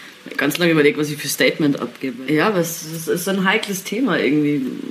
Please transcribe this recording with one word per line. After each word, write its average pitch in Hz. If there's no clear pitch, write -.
ganz 139
lange 170
überlegt, 147
was 147
ich 147
für -
Statement 139
abgebe. 127
Ja, 156
aber 202
es 165
ist, 160
es 160
ist 196
ein 190
heikles 202
Thema 208
irgendwie. 147